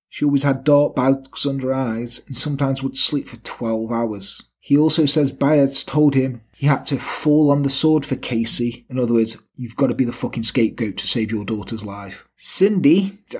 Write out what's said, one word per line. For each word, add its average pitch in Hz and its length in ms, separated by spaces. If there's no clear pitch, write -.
She - 160
always 139 180
had 135 220
dark 143 300
bags 135 500
under 135 220
her 131 60
eyes 120 540
and 127 80
sometimes 135 480
would - 140
sleep - 320
for 117 80
twelve 113 540
hours. 110 520
He - 180
also 156 280
says 139 260
Baez 139 520
told 151 300
him 131 280
he 135 140
had 143 200
to 139 120
fall 151 500
on 143 140
the 139 60
sword 156 360
for - 120
Casey. 117 720
In 127 100
other 120 140
words, 113 240
you've 117 200
got 135 120
to 123 80
be 131 100
the 117 80
fucking 117 300
scapegoat 110 540
to - 100
save 110 240
your 104 140
daughter's 104 400
life. 98 420
Cindy, 190 800